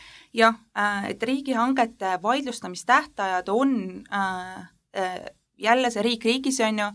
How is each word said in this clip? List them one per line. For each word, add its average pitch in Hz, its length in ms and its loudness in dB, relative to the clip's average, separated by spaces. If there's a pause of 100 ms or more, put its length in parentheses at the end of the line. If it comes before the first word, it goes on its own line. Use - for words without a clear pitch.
(380)
Jah, 226 200 4 (160)
äh, 202 400 -2
et 202 100 -6
riigihangete 247 1040 0
vaidlustamistähtajad 220 1300 0
on, 262 240 4 (320)
äh, 185 560 -4 (320)
äh, 185 220 -4 (380)
jälle 240 320 2
see 214 140 -2
riik 233 220 0
riigis, 262 360 0
on 220 180 0
ju, 208 160 0